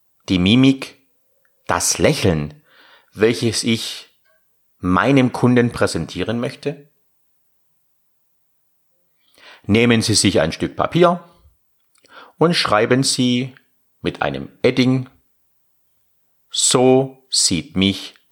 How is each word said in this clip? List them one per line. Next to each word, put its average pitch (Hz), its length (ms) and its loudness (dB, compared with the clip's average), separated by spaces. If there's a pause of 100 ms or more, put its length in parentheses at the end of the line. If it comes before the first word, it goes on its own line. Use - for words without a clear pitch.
(280)
die 95 100 2
Mimik, 127 600 2 (680)
das - 320 -2
Lächeln, 85 640 0 (520)
welches 113 500 -2
ich - 460 -6 (720)
meinem 117 520 2
Kunden 120 400 2
präsentieren 98 680 -4
möchte? 147 500 -10 (2750)
Nehmen 117 360 4
Sie 104 140 -2
sich 92 260 2
ein 80 100 0
Stück - 240 -6
Papier 175 480 0 (1120)
und 170 160 2
schreiben 117 500 0
Sie 123 520 -2 (460)
mit - 200 -6
einem 69 300 -6 (100)
Edding, 131 480 0 (1500)
"So 131 760 2
sieht - 440 -2
mich 95 380 -2 (180)